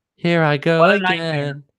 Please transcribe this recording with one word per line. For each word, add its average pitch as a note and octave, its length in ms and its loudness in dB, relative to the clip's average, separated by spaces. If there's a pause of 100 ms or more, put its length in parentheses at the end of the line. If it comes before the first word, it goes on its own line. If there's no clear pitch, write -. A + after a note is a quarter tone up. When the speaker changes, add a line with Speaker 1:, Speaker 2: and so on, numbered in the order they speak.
(160)
Speaker 1:
Here E3+ 280 0
I D3 140 2
go E3 220 0
Speaker 2:
What E3+ 120 4
a - 20 2
Speaker 1:
again. G3+ 160 -2
Speaker 2:
nightmare. D3 540 -4 (160)